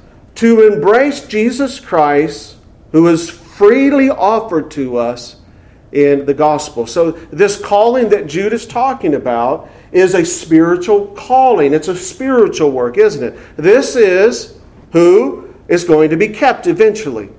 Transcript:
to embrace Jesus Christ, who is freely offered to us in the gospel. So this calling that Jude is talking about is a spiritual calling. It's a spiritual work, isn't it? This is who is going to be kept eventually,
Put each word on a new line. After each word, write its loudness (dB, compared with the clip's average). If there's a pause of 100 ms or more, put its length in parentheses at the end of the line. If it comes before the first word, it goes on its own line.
(380)
to 4
embrace 0
Jesus -4
Christ, -2 (340)
who 4
is 0
freely 2
offered -2
to -6
us -6 (540)
in 2
the 0
gospel. -2
So -2
this -4
calling 0
that -2
Jude -4
is -8
talking -4
about -4 (240)
is 2
a 0
spiritual 0
calling. 0
It's -2
a -4
spiritual 0
work, -4
isn't 0
it? -8 (200)
This 0
is 0 (320)
who 2 (120)
is -2
going 2
to -2
be 0
kept -2
eventually, -2